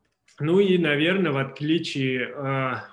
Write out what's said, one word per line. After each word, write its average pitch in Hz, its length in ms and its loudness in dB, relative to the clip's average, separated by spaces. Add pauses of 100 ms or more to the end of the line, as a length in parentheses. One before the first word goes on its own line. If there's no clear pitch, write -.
(400)
Ну 165 200 2
и, 190 180 4
наверное, 165 540 2
в 135 60 0
отличие, 135 920 -2
э, 135 440 -4 (200)